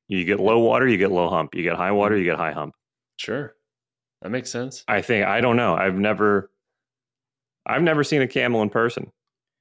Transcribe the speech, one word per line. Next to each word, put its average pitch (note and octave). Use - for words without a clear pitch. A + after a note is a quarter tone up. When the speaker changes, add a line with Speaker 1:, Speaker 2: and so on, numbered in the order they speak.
Speaker 1:
you F#2
get G2+
low A2
water, A#2+
you A2+
get F#2+
low F2
hump. E2
You F2
get E2+
high F2
water, G#2
you G2
get E2+
high D#2+
hump. D2+
Speaker 2:
Sure, C3
that F#2
makes B2
sense. B2+
Speaker 1:
I G#2
think, G2+
I G2+
don't A#2+
know. A2
I've F#2+
never, G2+
I've C3
never D#3
seen C#3+
a A#2+
camel A#2+
in G#2
person. -